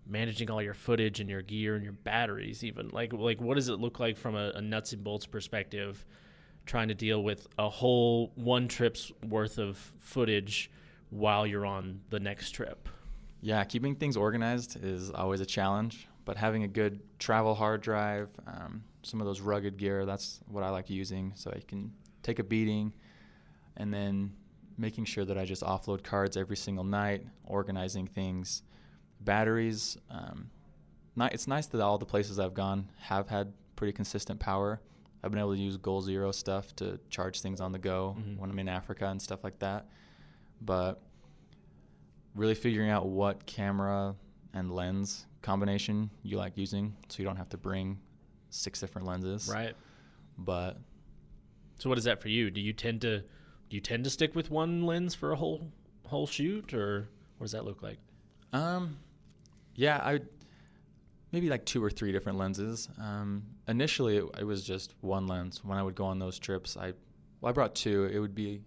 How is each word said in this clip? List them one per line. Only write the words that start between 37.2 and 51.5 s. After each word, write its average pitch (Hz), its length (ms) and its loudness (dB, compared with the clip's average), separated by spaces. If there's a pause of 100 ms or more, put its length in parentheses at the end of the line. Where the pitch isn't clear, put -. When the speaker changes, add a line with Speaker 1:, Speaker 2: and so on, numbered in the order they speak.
Speaker 2:
things 95 200 -4
on 92 120 -2
the 92 60 -4
go 95 400 0
Speaker 1:
Mm-hmm. 104 220 -6
Speaker 2:
when 95 100 -4
I'm 98 80 -4
in 95 100 -2
Africa 92 380 -4
and 95 140 -2
stuff 92 240 -8
like 95 140 -8
that. 98 300 -2 (720)
But 92 420 0 (1300)
really 110 200 4
figuring 107 360 4
out 98 160 4
what 98 400 2
camera 98 680 0 (380)
and 92 160 -2
lens 92 560 -2 (160)
combination 101 680 0 (120)
you 101 160 -2
like 95 180 -4
using, 101 400 -2 (120)
so - 100 -12
you 98 60 -2
don't 95 120 -2
have 92 140 -8
to - 80 -8
bring 95 400 -2 (520)
six - 300 -6
different 92 260 -6
lenses. 92 460 -2
Speaker 1:
Right. 113 220 -4 (640)
Speaker 2:
But 90 400 -2 (1040)